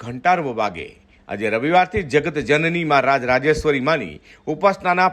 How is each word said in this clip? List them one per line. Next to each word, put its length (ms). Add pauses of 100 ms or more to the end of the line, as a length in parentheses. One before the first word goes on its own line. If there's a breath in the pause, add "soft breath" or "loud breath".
ઘંટારવો 600
વાગે. 280 (400 soft breath)
આજે 220
રવિવારથી 540 (100)
જગત 340
જનની 360
મા 160
રાજ 300
રાજેશ્વરી 580
માની 320 (260 soft breath)
ઉપાસનાના 680